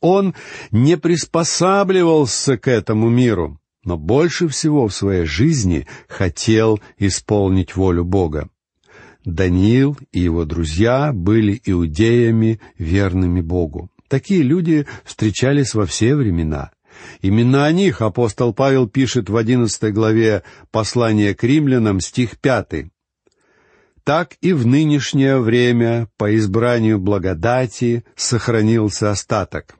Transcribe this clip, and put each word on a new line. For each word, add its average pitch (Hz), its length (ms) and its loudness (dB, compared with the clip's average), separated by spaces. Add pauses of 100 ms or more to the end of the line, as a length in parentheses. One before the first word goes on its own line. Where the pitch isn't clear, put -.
Он 185 320 2 (380)
не 139 260 4
приспосабливался 170 1600 0
к - 100 -4
этому 110 400 2
миру, 110 540 0 (240)
но 87 120 -4
больше 139 500 0
всего 147 400 0
в 98 80 -6
своей 95 300 0
жизни 90 600 0 (220)
хотел 110 720 0 (160)
исполнить 95 800 -2
волю 90 280 0
Бога. 87 460 -2 (760)
Даниил 98 720 2 (160)
и 87 100 -4
его 85 240 -2
друзья 87 680 0
были 104 500 0
иудеями, 110 960 2 (200)
верными 90 640 0
Богу. 82 500 -4 (160)
Такие 165 340 0
люди 156 460 0 (180)
встречались 127 720 -2
во 104 100 0
все 110 300 0
времена. 82 560 -2 (500)
Именно 120 440 2
о 151 60 2
них 175 300 0
апостол 113 520 -2
Павел 135 340 2
пишет 117 420 -2
в 101 80 -2
одиннадцатой 113 540 0
главе 110 520 2 (260)
послания 110 640 0
к - 100 -8
римлянам, 123 580 2
стих - 360 -4
пятый. 98 540 -2 (1120)
"Так 160 380 -2
и 185 120 2
в 127 140 0
нынешнее 135 720 2
время 117 760 0
по 107 180 0
избранию 110 640 0
благодати 110 1040 -2 (120)
сохранился 110 960 0
остаток". 98 720 -6